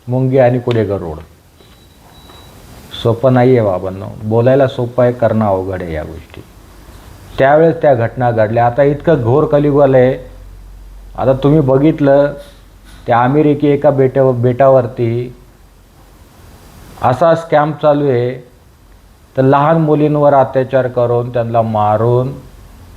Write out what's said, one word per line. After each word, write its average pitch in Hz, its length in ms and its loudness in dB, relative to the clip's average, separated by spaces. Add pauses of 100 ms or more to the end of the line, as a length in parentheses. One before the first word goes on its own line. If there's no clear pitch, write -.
मुंगी 131 300 0
आणि 123 200 2
कुठे 113 260 -2
गरुड? 90 320 -8 (1900)
सोपं 120 320 0
नाही 123 240 4
आहे 110 80 0
बाबांनो, 92 400 -6 (180)
बोलायला 120 420 2
सोपं 123 380 -2
आहे, 123 80 0
करणं 110 340 -2
अवघड 92 360 -4
आहे 82 100 -10
या 78 100 -6
गोष्टी. 80 420 -16 (960)
त्यावेळेस 156 440 4
त्या 147 120 4
घटना 120 360 -2
घडल्या. 113 360 0
आता 123 160 0
इतकं 143 400 0
घोर 131 220 0
कलियुग 147 380 2
आलं 135 140 4
आहे. 131 340 0 (880)
आता 120 140 0
तुम्ही 143 280 2
बघितलं, 143 760 2 (720)
त्या 120 160 2
अमेरिके 147 460 2
एका 143 220 2
बेटा-, 131 420 2
बेटावरती 123 1040 0 (1700)
असा 160 320 2
स्कॅम 151 380 -2
चालू 143 380 0
आहे, 127 360 -4 (920)
तर 131 60 0
लहान 143 340 2
मुलींवर 151 580 2
अत्याचार 131 540 0
करून, 120 440 -2
त्यांना 117 300 -2
मारून, 113 760 0 (580)